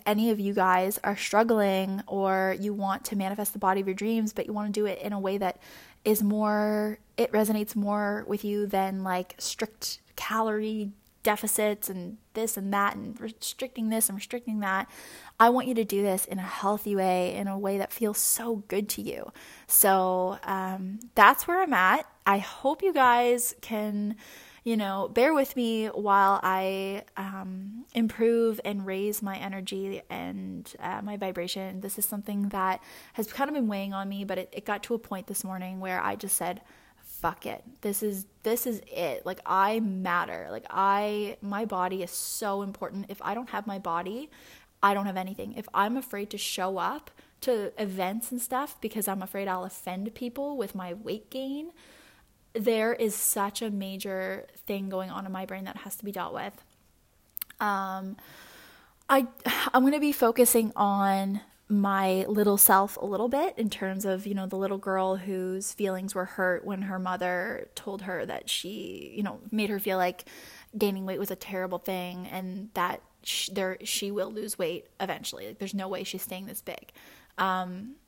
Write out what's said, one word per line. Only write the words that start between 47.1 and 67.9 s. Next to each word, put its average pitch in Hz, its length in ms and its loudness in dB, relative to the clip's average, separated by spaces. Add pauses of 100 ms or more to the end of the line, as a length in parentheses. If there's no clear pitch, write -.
to 220 300 0 (100)
events 190 500 -4
and 247 100 -4
stuff 269 400 -4
because 214 260 -4
I'm 202 140 -2
afraid 196 260 -4
I'll 185 180 -2
offend 196 500 -8
people 277 420 -6
with 202 160 -4
my 180 200 -6
weight 214 360 -8
gain, 277 420 -6 (840)
there 220 400 2
is 214 200 0
such - 480 0
a 226 80 -4
major 190 800 -6 (180)
thing 196 240 -4
going 190 220 -4
on 190 140 -8
in 190 60 -8
my 190 140 -6
brain 190 200 -8
that 190 120 -10
has - 200 -10
to - 80 -12
be 202 60 -6
dealt 180 220 -6
with. - 300 -8 (960)
Um, 190 580 -2 (880)
I, 269 200 6 (460)
I'm 254 100 4
gonna 285 160 6
be 294 120 4
focusing 233 640 6
on 196 640 2 (300)
my 196 560 4
little 208 300 4
self 202 400 8
a - 80 -6
little 202 240 0
bit 285 280 0
in 220 120 0
terms 190 340 -4
of, 196 240 -2
you 202 60 -2
know, 190 120 -2
the 190 120 -4
little 196 200 0
girl 190 380 0
whose 185 560 -4
feelings 190 420 -2
were 185 120 -2
hurt 185 400 0
when 190 160 -4
her 190 180 -4
mother 180 760 -2
told 202 260 -8